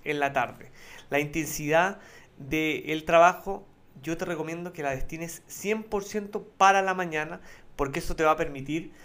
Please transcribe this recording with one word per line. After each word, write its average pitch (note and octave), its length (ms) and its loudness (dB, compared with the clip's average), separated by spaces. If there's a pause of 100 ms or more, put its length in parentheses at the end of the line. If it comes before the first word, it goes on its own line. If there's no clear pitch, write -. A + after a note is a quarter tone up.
en D3 160 -2
la C#3 120 2
tarde. A#2+ 380 -4 (380)
La C#3+ 120 2
intensidad D#3 760 0 (400)
del D#3 640 -2
trabajo F3+ 640 4 (360)
yo E3 160 -4
te F3+ 80 -6
recomiendo E3+ 480 -6
que D#3 80 -8
la C#3+ 80 0
destines D#3+ 560 -6
cien A3 360 -4
por G3+ 220 -4
ciento G3+ 420 -6
para G3 360 6
la F#3+ 100 0
mañana, E3+ 480 -4 (360)
porque C#3+ 240 -2
eso E3+ 140 -2
te E3 100 2
va D#3 80 8
a D#3 40 2
permitir, D3 560 -4 (120)